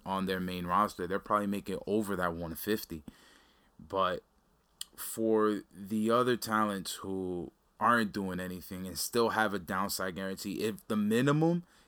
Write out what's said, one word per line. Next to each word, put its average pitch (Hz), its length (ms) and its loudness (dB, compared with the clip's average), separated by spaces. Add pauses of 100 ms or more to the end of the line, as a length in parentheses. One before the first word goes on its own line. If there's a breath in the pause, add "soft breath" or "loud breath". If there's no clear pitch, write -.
on 95 220 -2
their 92 140 0
main 90 260 -4
roster. 92 400 2
They're 92 140 -2
probably 104 260 0
making 101 400 -4
over 101 300 0
that 90 180 -2
one 82 220 -8
fifty. 92 480 -4 (760 loud breath)
But 92 420 0 (760)
for 107 680 2 (140)
the 107 360 0
other 123 240 4
talents 104 600 0
who 92 560 -4 (280)
aren't 110 340 4
doing 95 260 -4
anything 92 460 -8
and 85 120 -8
still 117 320 2
have 107 240 2
a 101 60 -2
downside 95 560 -2
guarantee, 95 480 -4
if 104 240 -4
the 110 80 0
minimum, 143 680 4 (240 soft breath)